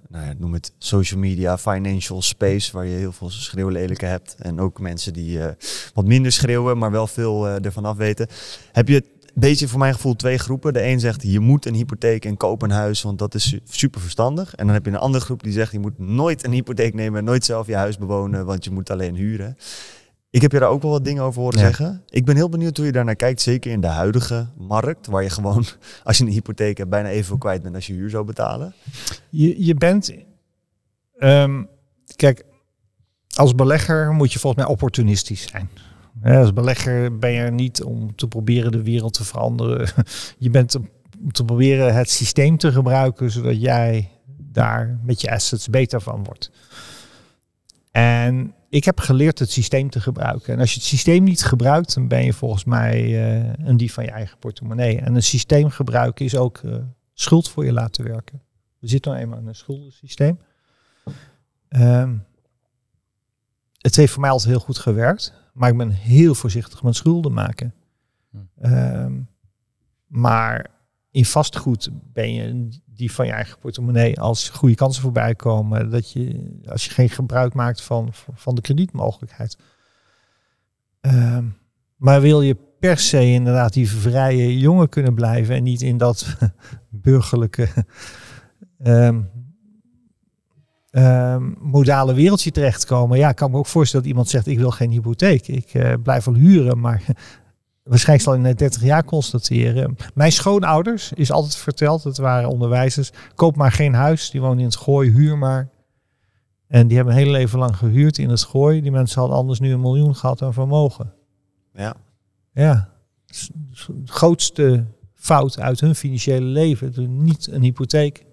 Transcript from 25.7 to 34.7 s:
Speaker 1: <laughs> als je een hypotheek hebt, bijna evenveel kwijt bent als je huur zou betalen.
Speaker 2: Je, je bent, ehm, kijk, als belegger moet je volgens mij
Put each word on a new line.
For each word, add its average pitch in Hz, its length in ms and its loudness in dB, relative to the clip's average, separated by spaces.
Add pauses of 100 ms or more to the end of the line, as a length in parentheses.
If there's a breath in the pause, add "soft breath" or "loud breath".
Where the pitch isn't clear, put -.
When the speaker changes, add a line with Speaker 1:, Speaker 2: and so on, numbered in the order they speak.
Speaker 1:
<laughs> - 180 -20
als 110 140 2
je 127 60 4
een 113 60 0
hypotheek 104 480 -2
hebt, 95 120 -8
bijna 101 200 -2
evenveel 101 280 -4
kwijt 95 240 -4
bent 90 140 -10
als 92 120 -12
je 101 60 -10
huur 95 160 -6
zou 107 160 -6
betalen. 127 480 -8 (560 loud breath)
Speaker 2:
Je, 165 360 0
je 165 100 2
bent, 180 380 0 (1040)
ehm, 139 460 4 (520)
kijk, 135 280 2 (920)
als 131 200 6
belegger 151 560 2
moet 147 220 2
je 117 60 -6
volgens 131 240 -2
mij - 100 -2